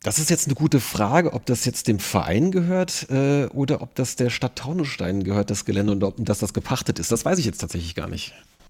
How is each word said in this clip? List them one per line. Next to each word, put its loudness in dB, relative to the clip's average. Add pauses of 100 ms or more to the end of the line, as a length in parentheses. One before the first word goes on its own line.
Das 0
ist 0
jetzt 2
eine 2
gute 4
Frage, 2
ob -6
das 0
jetzt -4
dem 4
Verein 2
gehört, 0
äh, 2
oder -2
ob -12
das -2
der 4
Stadt -2
Taunusstein -2
gehört, 2
das -2
Gelände, 2
und 0
ob, 0
dass 0
das -2
gepachtet -2
ist. -2
Das 2
weiß 2
ich 2
jetzt -2
tatsächlich -6
gar -6
nicht. -8 (360)